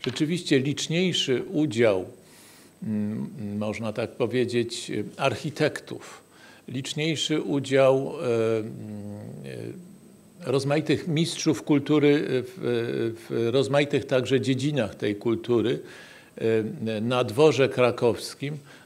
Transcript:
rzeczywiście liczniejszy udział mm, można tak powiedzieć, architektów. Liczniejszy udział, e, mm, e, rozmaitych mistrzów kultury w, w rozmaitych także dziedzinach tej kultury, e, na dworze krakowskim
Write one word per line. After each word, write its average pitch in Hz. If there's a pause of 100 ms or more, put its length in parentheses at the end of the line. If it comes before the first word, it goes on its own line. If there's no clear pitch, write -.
rzeczywiście 151
liczniejszy 143 (100)
udział 113 (760)
mm, 107 (280)
można 107
tak 113
powiedzieć, 120 (260)
architektów. - (440)
Liczniejszy 151
udział, 135
e, 113
mm, 110 (720)
e, -
rozmaitych 143
mistrzów 160
kultury 147
w, 123 (160)
w 117
rozmaitych 139
także 127
dziedzinach 127
tej 107
kultury, 113 (1080)
e, 110
na 123
dworze 131
krakowskim 123 (280)